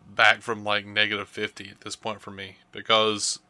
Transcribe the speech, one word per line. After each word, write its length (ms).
back 280
from, 220
like, 220
negative 420
fifty 420
at 120
this 140
point 240
for 100
me, 260
because 640